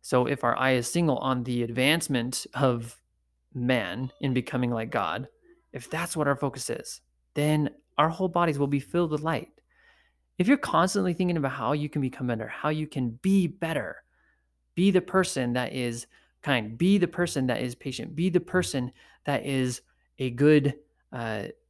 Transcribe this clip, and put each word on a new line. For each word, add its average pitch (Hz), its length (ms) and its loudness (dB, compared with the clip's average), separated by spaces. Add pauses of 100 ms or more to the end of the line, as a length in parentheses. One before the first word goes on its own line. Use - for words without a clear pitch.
So 127 240 2
if 139 180 -2
our 117 140 2
eye 131 140 2
is 123 140 0
single 165 300 2
on 127 280 -2
the 120 180 -2
advancement 127 880 0
of 120 480 0 (540)
man 123 640 -2
in 139 140 0
becoming 123 360 0
like 113 200 -4
God, 101 380 -4 (440)
if 135 160 -12
that's 165 260 -6
what 151 140 0
our 139 80 2
focus 135 320 -6
is, - 320 -8 (320)
then 151 380 2 (260)
our 156 140 4
whole 180 180 -2
bodies 170 300 0
will 139 80 2
be 143 140 0
filled 170 320 -2
with 147 100 -4
light. 160 260 -4 (880)
If 180 100 2
you're 277 120 6
constantly 185 560 2
thinking 175 240 0
about 139 140 0
how 123 200 -2
you 147 160 -2
can 147 140 -2
become 127 240 -4
better, 110 220 -2
how - 200 -4
you 156 180 -2
can 127 240 -4 (120)
be 190 240 4
better, 139 560 -6 (720)
be 190 160 4
the 185 100 6
person 170 540 0
that 123 180 -2
is 123 340 -4 (360)
kind, 113 340 -2
be 190 220 4
the 175 100 2
person 165 380 -2
that 117 160 0
is 123 120 -6
patient, - 400 -10
be 165 140 0
the 170 120 4
person 160 520 -2 (320)
that 143 220 -2
is 131 340 0 (380)
a 131 120 -2
good, 139 440 6 (380)
uh, 110 320 -6 (260)